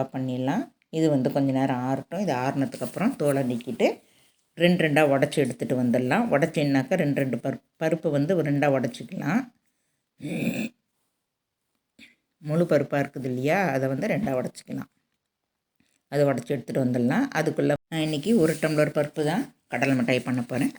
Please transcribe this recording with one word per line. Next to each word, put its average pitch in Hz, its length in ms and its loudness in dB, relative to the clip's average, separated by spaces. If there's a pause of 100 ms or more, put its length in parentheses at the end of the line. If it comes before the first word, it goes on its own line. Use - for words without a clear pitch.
ஆஃப் 135 140 -4
பண்ணிடலாம். 131 500 -2 (340)
இது 160 140 4
வந்து 135 220 2
கொஞ்ச 139 220 2
நேரம் 131 320 0
ஆறட்டும். 135 360 -4
இது 170 80 0 (100)
ஆறுனதுக்கு 135 440 -4
அப்புறம் 214 340 -2
தோலை 143 280 2
நீக்கிட்டு 123 380 -2 (720)
ரெண்டு 175 260 4
ரெண்டா 151 180 4 (100)
உடைச்சு 139 320 2
எடுத்துட்டு 123 360 -4
வந்துடலாம். 127 440 2 (100)
உடைச்சின்னாக்கா 143 680 0
ரெண்டு 143 200 0
ரெண்டு 131 220 -2
பருப்பு, - 220 -6 (160)
பருப்பு 160 340 -2
வந்து 151 180 2 (140)
ரெண்டா 143 280 2
உடைச்சிக்கலாம். 143 640 -4 (3000)
முழு 156 300 0
பருப்பா 143 300 2
இருக்குது 135 280 -6
இல்லையா, 135 280 0 (180)
அதை 135 160 0
வந்து 160 220 -2
ரெண்டா 139 260 -2
உடைச்சிக்கலாம். - 500 -10 (1200)
அதை 143 180 4
உடைச்சு 123 240 -2
எடுத்துட்டு 135 300 -2
வந்துடலாம். 127 400 2 (140)
அதுக்குள்ள 147 360 0 (180)
நான் 160 140 -2
இன்னைக்கு 156 260 -2 (100)
ஒரு 160 100 4 (100)
டம்ளர் 151 360 2
பருப்பு 151 320 -2
தான் 196 120 0 (300)
கடலை 135 240 2
மிட்டாய் 123 320 0
பண்ண 127 220 -2
போறேன். 160 280 -2